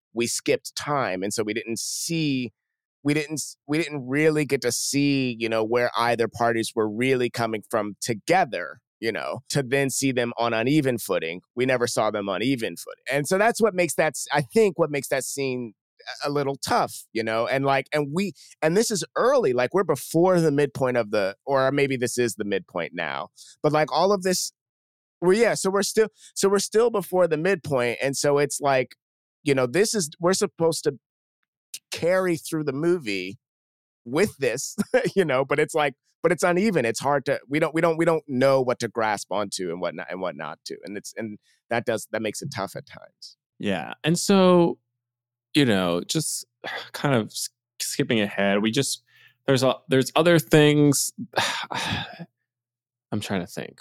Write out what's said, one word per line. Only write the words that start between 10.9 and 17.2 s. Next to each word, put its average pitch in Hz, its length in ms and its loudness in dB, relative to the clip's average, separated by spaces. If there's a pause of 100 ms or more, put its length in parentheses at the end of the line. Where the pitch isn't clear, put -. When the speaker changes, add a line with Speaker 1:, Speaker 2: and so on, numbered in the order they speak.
Speaker 1:
footing. 87 420 -2 (160)
We 127 100 0
never 123 220 2
saw 107 240 0
them 104 160 -4
on 95 160 -2
even 113 320 -2
footing. - 340 -18
And 143 160 -2
so 190 120 0
that's 220 220 2
what 208 140 2
makes 180 220 0
that 156 160 2
s-, - 200 -10
I 151 100 2
think 202 360 2
what 160 140 2
makes 139 160 -6
that 135 160 -2
scene 127 500 -6 (500)
a, 147 40 -2
a - 20 -4
little 139 240 0
tough, 170 580 -2
you 110 120 -2